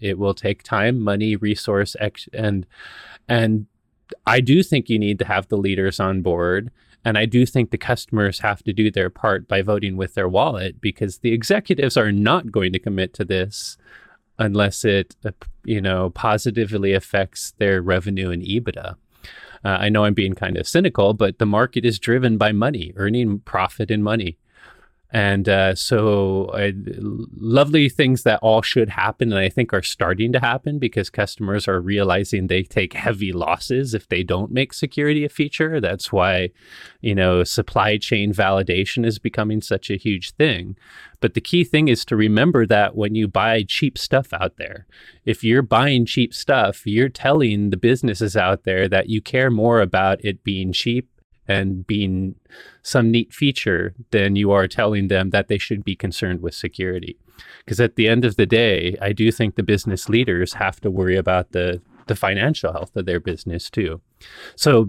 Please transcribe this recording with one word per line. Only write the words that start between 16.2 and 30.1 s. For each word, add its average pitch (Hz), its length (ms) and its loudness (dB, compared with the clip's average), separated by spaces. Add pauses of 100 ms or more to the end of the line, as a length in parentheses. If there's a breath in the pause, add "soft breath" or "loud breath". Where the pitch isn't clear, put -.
affects - 640 -4
their 98 240 2
revenue 92 480 -2
and 87 140 -6
ebitda. 98 500 -6 (680 loud breath)
Uh, 101 40 -4
I 98 200 2
know 107 160 4
I'm 104 100 4
being 95 200 0
kind 92 220 -4
of 85 120 -4
cynical, 127 440 4
but 104 280 0
the 113 60 2
market 110 380 0
is 113 140 0
driven 120 400 2
by 107 140 2
money, 110 420 -2
earning 101 460 0
profit 95 500 -4
in 107 140 0
money. 104 320 -2 (800 soft breath)
And, 101 320 2
uh, 95 280 4
so, 98 800 2
uh, 101 180 -2 (240)
l-, 104 300 -8 (100)
lovely 143 540 4
things 131 320 2
that 107 180 4
all 110 220 4
should 113 260 2
happen, 107 420 -2
and 101 80 0
I 95 120 2
think 120 240 -2
are 95 80 0
starting 98 500 -2